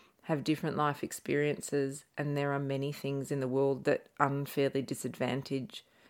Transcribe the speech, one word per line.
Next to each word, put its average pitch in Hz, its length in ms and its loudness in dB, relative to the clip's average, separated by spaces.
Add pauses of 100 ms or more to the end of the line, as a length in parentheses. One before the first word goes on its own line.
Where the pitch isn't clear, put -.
(220)
have 147 220 0
different 151 320 0
life 147 260 0
experiences, 143 1000 0 (140)
and 147 180 0
there 143 160 2
are 139 60 2
many 139 340 0
things 139 380 -4
in 143 100 0
the 131 80 0
world 135 360 2
that - 220 4 (140)
unfairly 139 600 2
disadvantage 127 1000 -4 (260)